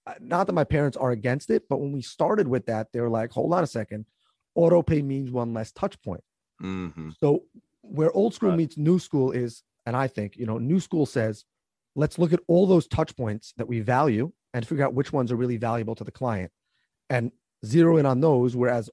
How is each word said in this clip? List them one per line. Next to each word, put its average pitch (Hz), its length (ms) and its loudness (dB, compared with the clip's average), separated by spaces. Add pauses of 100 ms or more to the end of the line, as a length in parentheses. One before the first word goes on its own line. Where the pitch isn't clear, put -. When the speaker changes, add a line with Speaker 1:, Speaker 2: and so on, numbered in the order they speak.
Speaker 1:
uh, - 140 -12
not 139 260 0
that - 60 -2
my 165 120 2
parents 147 320 0
are 131 140 0
against 123 400 -2
it, - 180 0
but 139 120 -2
when 143 100 -4
we 139 120 -6
started 180 440 0
with 123 200 -2
that, 110 260 -4
they 120 80 -4
were 117 100 -2
like, 113 220 -2
"Hold - 200 -2
on 180 120 2
a - 20 0
second. 107 400 -8 (480)
Auto 170 260 6
pay 156 220 2
means 135 300 -4
one 117 200 -2
less 113 200 -6
touch - 300 -6
point." 90 200 -10 (400)
Speaker 2:
Mm-hmm. 87 560 -8
Speaker 1:
So 147 280 2 (340)
where 156 320 -2
old 202 200 0
school 208 180 -2
Speaker 2:
Right. 170 80 2
Speaker 1:
meets 160 180 -2
new 160 240 2
school 135 320 0
is, 123 320 -6 (220)
and 120 100 -4
I 135 100 0
think, 104 300 -8
you 117 100 -6
know, 110 120 -4
new 135 200 0
school 160 280 0
says, 110 380 -4 (520)
"Let's 147 220 -2
look 165 140 2
at 175 140 4
all 180 220 4
those 180 180 6
touch - 300 -2
points 110 400 -6
that 127 100 -6
we 117 140 -4
value 127 520 2 (220)
and 117 120 -4
figure 143 180 -2
out 127 100 0
which 139 180 -2
ones 127 200 0
are 120 40 -2
really 123 200 -2
valuable 113 400 -4
to - 80 -12
the 101 80 -14
client 104 400 -6 (560)
and 123 240 -2 (340)
zero 165 300 6
in 143 100 4
on 131 140 2
those." 127 340 4
Whereas 120 380 0